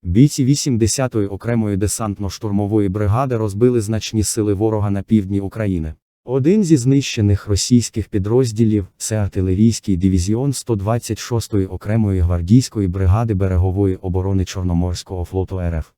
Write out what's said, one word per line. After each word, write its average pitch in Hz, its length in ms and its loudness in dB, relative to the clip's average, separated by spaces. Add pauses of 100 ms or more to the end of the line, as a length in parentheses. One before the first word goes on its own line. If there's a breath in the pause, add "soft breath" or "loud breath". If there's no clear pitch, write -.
Бійці 123 420 4
вісімдесятої 120 800 0
окремої 104 500 -2
десантно-штурмової 101 1120 -2
бригади 107 480 0
розбили 110 440 2
значні 107 420 -2
сили 104 320 0
ворога 104 360 0
на 98 120 -2
півдні 98 380 0
України. 95 540 -4 (300)
Один 143 400 2
зі 160 120 4
знищених 117 720 2
російських 110 600 0
підрозділів — 107 760 0 (100)
це - 200 -6
артилерійський 98 800 0
дивізіон 98 560 0
сто 117 240 -4
двадцять 107 420 -4
шостої 107 480 -4
окремої 98 540 -2
гвардійської 90 680 2
бригади 98 460 0
берегової 92 600 0
оборони 95 480 -2
Чорноморського 90 800 -4
флоту 92 340 -4
Р 85 160 -4
Ф. 78 240 -6